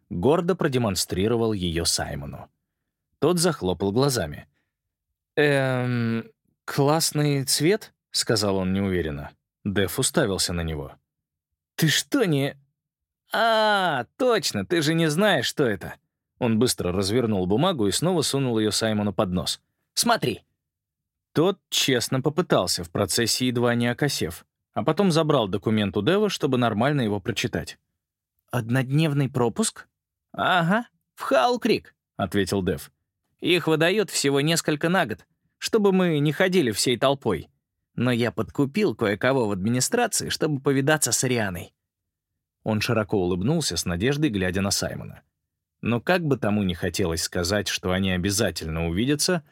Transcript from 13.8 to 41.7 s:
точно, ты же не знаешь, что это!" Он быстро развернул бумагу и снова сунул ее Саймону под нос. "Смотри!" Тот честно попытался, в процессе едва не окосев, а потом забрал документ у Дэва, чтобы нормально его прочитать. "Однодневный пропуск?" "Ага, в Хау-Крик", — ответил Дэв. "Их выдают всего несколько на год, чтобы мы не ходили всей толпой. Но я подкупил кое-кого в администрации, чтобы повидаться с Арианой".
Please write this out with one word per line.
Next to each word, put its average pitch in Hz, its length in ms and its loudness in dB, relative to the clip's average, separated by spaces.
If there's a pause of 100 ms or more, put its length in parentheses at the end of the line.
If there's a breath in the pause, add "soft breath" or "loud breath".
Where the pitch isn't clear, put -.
точно, 208 460 0
ты 170 200 0
же 156 100 2
не 165 160 2
знаешь, 165 380 2
что - 160 0
это!" 98 320 -2 (440)
Он 113 200 2
быстро 104 320 0
развернул 101 540 0
бумагу 120 420 2
и 95 40 0
снова 165 300 0
сунул 127 380 -2
ее 107 120 0
Саймону 104 420 0
под 95 180 0
нос. - 300 -4 (320)
"Смотри!" 220 480 0 (920)
Тот 185 260 2 (100)
честно 131 520 0
попытался, 113 600 0
в - 80 -14
процессе 110 560 0
едва 120 280 2
не 120 120 0
окосев, 120 580 -4 (280)
а 107 100 -4
потом 175 280 2
забрал 151 360 2
документ 104 500 -2
у 104 40 0
Дэва, 196 280 2
чтобы 131 280 -2
нормально 123 440 0
его 101 180 0
прочитать. - 580 -6 (760)
"Однодневный 131 800 0
пропуск?" - 580 -2 (440)
"Ага, 175 560 2 (260)
в - 80 -16
Хау-Крик", — 247 720 0 (220)
ответил 98 440 0
Дэв. 87 300 -4 (480)
"Их 165 280 0
выдают 170 420 2
всего 139 320 0
несколько 160 480 0
на 180 160 2
год, - 200 -10 (320)
чтобы 202 340 2
мы 180 280 4
не 151 120 2
ходили 180 400 2
всей 120 260 0
толпой. 127 520 0 (460)
Но 123 160 0
я 117 200 0
подкупил 139 640 -2
кое-кого 117 520 0
в 101 40 -2
администрации, 127 800 -2
чтобы 151 320 -2
повидаться 139 500 2
с - 120 -2
Арианой". 110 500 -4 (920)